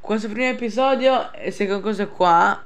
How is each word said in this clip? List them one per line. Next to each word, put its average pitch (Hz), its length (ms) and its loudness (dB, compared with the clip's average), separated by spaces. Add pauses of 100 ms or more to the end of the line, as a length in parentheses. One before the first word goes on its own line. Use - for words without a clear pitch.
Questo 220 280 -4
primo 233 200 -2
episodio 254 800 0 (180)
si 196 160 -2
è - 20 -2
concluso 196 420 -2
qua. 180 580 2